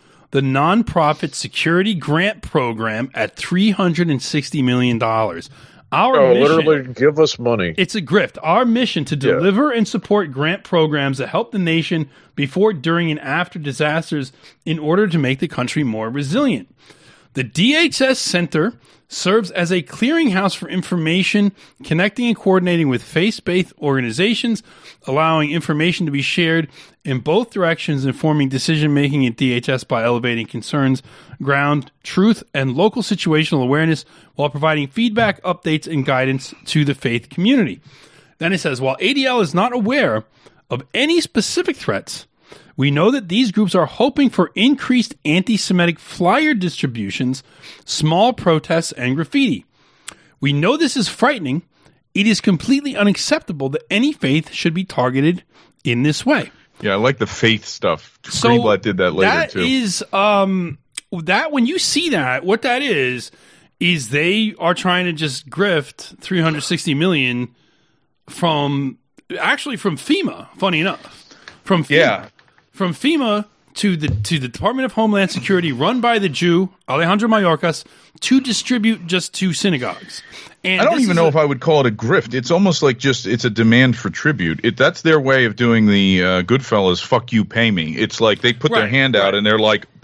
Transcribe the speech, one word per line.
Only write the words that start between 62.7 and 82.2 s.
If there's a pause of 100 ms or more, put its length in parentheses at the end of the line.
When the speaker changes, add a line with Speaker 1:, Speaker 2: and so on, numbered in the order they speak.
Speaker 1:
is, (480)
is
they
are
trying
to
just
grift
three
hundred
sixty
million (840)
from, (400)
actually
from
fema,
funny
enough. (380)
From
fema.
Speaker 3:
Yeah. (480)
Speaker 1:
From
fema (300)
to
the,
to
the
Department
of
Homeland
Security,
run
by
the
Jew, (180)
Alejandro
Mayorkas, (360)
to
distribute
just
to
synagogues. (420)
And
Speaker 3:
I
don't
Speaker 1:
this
Speaker 3:
even
Speaker 1:
is
Speaker 3:
know
Speaker 1:
a
Speaker 3:
if
I
would
call
it
a
grift.